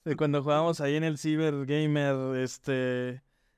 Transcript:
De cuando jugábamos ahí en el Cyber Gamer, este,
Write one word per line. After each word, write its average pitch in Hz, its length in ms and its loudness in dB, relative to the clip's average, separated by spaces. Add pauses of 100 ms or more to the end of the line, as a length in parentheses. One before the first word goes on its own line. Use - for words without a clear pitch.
De 151 100 -2
cuando 147 280 0
jugábamos 156 380 2
ahí 143 140 0
en 156 80 0
el 156 160 -2
Cyber 151 480 0
Gamer, 139 680 0
este, 127 880 -2 (360)